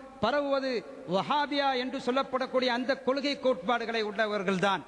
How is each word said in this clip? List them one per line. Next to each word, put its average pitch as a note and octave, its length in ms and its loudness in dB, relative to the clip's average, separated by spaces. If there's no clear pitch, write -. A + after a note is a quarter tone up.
பரவுவது C4+ 500 2
வஹாபியா C#4 540 2
என்று C4 240 -4
சொல்லப்படக்கூடிய B3+ 720 0
அந்த B3+ 140 -2
கொள்கை C#4 340 0
கோட்பாடுகளை A#3 680 0
உள்ளவர்கள்தான். G3 800 2